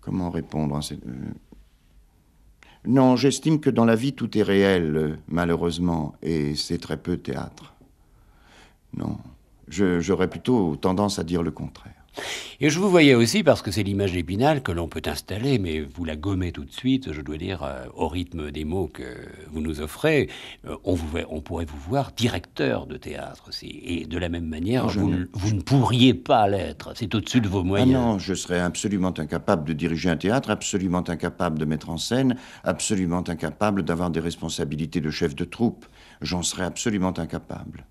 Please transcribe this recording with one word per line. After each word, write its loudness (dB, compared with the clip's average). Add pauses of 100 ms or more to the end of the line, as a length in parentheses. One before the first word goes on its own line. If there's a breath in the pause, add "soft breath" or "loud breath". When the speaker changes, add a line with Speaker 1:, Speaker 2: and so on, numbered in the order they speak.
Speaker 1:
Comment -4
répondre -2
à -2
cette, -10
euh, -10 (1800 soft breath)
non, 8
j'estime 4
que 2
dans 4
la 6
vie, 0
tout -4
est 4
réel, 4
euh, 0 (120)
malheureusement, 0
et 0
c'est -4
très -6
peu -4
théâtre. -10 (1200 soft breath)
Non, -6 (500)
je, 2
j'aurais 2
plutôt 0
tendance 0
à -2
dire 0
le -2
contraire. -12 (680 loud breath)
Speaker 2:
Et 4
je -2
vous 2
voyais 10
aussi, 6
parce 6
que -4
c'est 0
l'image 0
d'Épinal 2
que -4
l'on -2
peut -8
installer, -2
mais -2
vous -8
la -6
gommez -2
tout -10
de -18
suite, 0
je -8
dois -8
dire, -6
euh, -6 (100)
au -2
rythme -6
des -6
mots -2
que -14 (500)
vous -6
nous -4
offrez, 0 (360 loud breath)
euh, -10
on 2
vous -2
voit, -4
on -8
pourrait -6
vous -14
voir -2
directeur -2
de -12
théâtre -12
aussi. -12
Et -6
de -8
la -4
même -4
manière, -2
Speaker 1:
Non, 0
je -2
Speaker 2:
vous 2
Speaker 1:
ne 0
Speaker 2:
ne, -4
vous 0
ne 0
pourriez 6
pas 2
l'être. -4
C'est -6
au-dessus 2
de 0
vos 0
Speaker 1:
Ah 0
Speaker 2:
moyens. 4
Speaker 1:
non, 2
je -4
serais -2
absolument 0
incapable 0
de 0
diriger 0
un 4
théâtre, 0
absolument 0
incapable -2
de -2
mettre -4
en -6
scène, 2 (280 loud breath)
absolument -2
incapable -2
d'avoir -2
des -2
responsabilités -4
de -2
chef -2
de -4
troupe. -2 (380 loud breath)
J'en -4
serais -2
absolument -2
incapable. -10